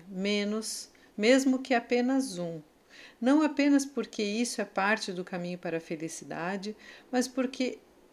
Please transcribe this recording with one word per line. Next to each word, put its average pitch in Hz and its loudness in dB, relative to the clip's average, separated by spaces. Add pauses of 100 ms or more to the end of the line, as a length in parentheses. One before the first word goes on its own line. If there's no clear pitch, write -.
menos, 208 -2 (280)
mesmo 254 6
que 262 -2
apenas 240 0
um. 165 -6 (600)
Não 277 6
apenas 285 4
porque - -6
isso 220 -2
é 202 -2
parte 202 0
do 180 -6
caminho 175 -8
para 165 -4
a 160 -4
felicidade, 165 -8 (360)
mas 254 0
porque 254 -4 (340)